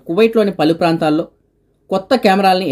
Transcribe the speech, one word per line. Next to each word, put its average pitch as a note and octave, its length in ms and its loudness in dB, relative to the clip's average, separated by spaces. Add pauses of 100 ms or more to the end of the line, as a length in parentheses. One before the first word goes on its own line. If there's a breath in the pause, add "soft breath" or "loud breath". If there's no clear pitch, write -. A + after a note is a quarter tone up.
కువైట్లోని G#3+ 520 0
పలు D#3 200 2
ప్రాంతాల్లో E3 440 -2 (640)
కొత్త F#3+ 240 -4 (100)
కెమెరాలని F#3+ 480 2